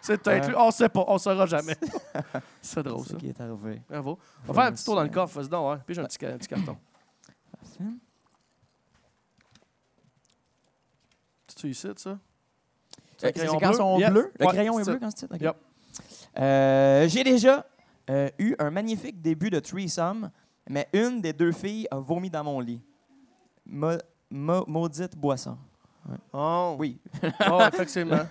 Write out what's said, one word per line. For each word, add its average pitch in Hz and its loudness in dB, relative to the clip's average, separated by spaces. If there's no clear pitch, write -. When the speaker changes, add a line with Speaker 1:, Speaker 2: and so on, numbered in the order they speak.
Speaker 1:
c'est 208 -2
peut-être 147 2
Speaker 2:
Ouais. 143 -2
Speaker 1:
lui. - -2
On 226 6
sait 233 4
pas, 190 0
on 196 2
saura 190 2
jamais. 160 -2
Speaker 2:
<laughs> - -10
Speaker 1:
C'est - -8
drôle, 127 -8
Speaker 2:
C'est 127 -14
Speaker 1:
ça. - -10
Speaker 2:
ça - -10
qui 135 -10
est 127 -14
arrivé. 110 -10
Speaker 1:
Bravo. 143 -8
On - -8
va - -4
Speaker 2:
Ouais, 214 2
Speaker 1:
faire 247 2
un - -
petit - -10
tour 214 0
dans 175 2
le 147 -2
Speaker 2:
c'est - -8
Speaker 1:
coffre, 175 -2
vas-y 139 -8
donc, 156 -2
ouais. 147 -6
Puis 175 -10
j'ai 175 -6
un 135 -6
petit - -10
ca-, 131 -8
un 127 -12
petit 120 -14
carton. - -6
Speaker 2:
Parfait. 202 -12
Speaker 1:
C'est-tu - -10
ici, 135 -10
ça ? - -14
Speaker 2:
Euh, 196 -8
Speaker 1:
C'est - -2
un - 4
Speaker 2:
c'est - -6
Speaker 1:
crayon 160 -2
Speaker 2:
quand 156 2
ils 190 2
Speaker 1:
bleu ? 220 4
Speaker 2:
sont 190 2
Speaker 1:
Yes. 196 6
Speaker 2:
bleus ? 226 4
Le - 4
Speaker 1:
Ouais, 185 6
Speaker 2:
crayon 220 0
est 208 -2
Speaker 1:
c'est 190 -2
Speaker 2:
bleu 262 -2
Speaker 1:
ça. 240 -8
Speaker 2:
quand 214 -8
c'est - -12
ok. 165 -8
Speaker 1:
Yep. - -2
Speaker 2:
Euh, 135 6
j'ai 214 2
déjà, 262 6
euh, 139 2
eu 214 2
un 147 0
magnifique 208 -6
début 160 0
de 170 0
threesome, 175 -4
mais 143 -4
une 233 2
des 160 -2
deux 170 2
filles 208 -6
a 135 -6
vomi 170 -4
dans 156 -6
mon 143 -4
lit. 120 -8
Ma-, 156 -4
ma-, 160 -2
maudite 165 -4
boisson. 131 -4
Ouais. 127 -10
Speaker 1:
Oh. 165 0
Speaker 2:
Oui. 135 -6
<laughs> 170 2
Speaker 1:
Oh, 180 4
effectivement. 165 0